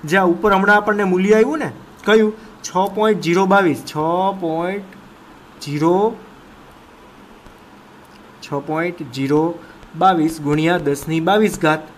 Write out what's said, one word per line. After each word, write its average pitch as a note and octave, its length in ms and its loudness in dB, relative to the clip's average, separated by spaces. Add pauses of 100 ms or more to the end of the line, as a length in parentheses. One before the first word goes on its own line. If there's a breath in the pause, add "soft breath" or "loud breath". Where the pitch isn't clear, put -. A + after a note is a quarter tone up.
જે D#3+ 120 0
આ G3 60 4
ઉપર F3+ 300 2
હમણાં G3 220 4
આપણને G#3 280 0
મૂલ્ય F#3+ 300 2
આવ્યું C4 260 2
ને, F3 120 -6 (340)
કયું? G#3+ 280 4 (300 loud breath)
છ F#3+ 320 -4
પોઇન્ટ G#3+ 260 0
ઝીરો F3 240 2
બાવીસ, F#3 320 4
છ - 200 -12 (420)
પોઇન્ટ F3+ 440 -4 (840)
ઝીરો, F3 500 0 (2250)
છ - 100 -12
પોઇન્ટ D#3 600 -6
ઝીરો D3 460 0 (380 loud breath)
બાવીસ D#3+ 440 2
ગુણ્યા D#3 360 0
દસની D#3 420 -4
બાવીસ G3+ 400 0
ઘાત. D#3 200 0 (180)